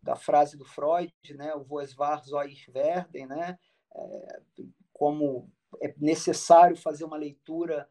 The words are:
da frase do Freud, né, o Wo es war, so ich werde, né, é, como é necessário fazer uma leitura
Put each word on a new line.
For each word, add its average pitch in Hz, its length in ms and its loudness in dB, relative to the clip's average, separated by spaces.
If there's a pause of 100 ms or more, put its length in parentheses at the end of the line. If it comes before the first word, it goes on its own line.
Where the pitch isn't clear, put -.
da 127 140 -4
frase 147 420 2
do 131 80 -18
Freud, 165 480 -2 (220)
né, 147 200 -8
o 139 140 -12
Wo 147 120 -8
es 139 160 -14
war, 143 260 -2
so 143 200 -4
ich 143 260 -14
werde, 147 560 -2
né, 170 320 -8 (380)
é, - 460 -14 (500)
como 147 580 -2 (320)
é 143 160 -8
necessário 165 800 6
fazer 156 300 -8
uma 156 100 -12
leitura 151 760 -8